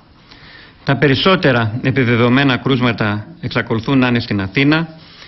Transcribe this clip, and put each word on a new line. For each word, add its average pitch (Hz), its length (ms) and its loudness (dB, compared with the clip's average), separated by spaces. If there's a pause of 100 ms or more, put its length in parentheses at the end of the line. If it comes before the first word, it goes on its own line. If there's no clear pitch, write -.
(840)
Τα 135 140 -2
περισσότερα 131 840 2
επιβεβαιωμένα 123 760 2
κρούσματα 113 720 -2 (140)
εξακολουθούν 120 560 -2
να 127 100 2
είναι 120 120 0
στην 104 220 -4
Αθήνα, 147 460 0 (400)